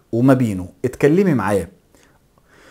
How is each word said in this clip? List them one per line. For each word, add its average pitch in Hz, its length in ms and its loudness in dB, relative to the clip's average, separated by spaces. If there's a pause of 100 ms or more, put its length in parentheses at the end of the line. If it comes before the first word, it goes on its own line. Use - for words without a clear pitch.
(120)
وما 127 220 2
بينه، 104 340 -2 (180)
اتكلمي 160 480 0
معاه، 98 340 -2 (1040)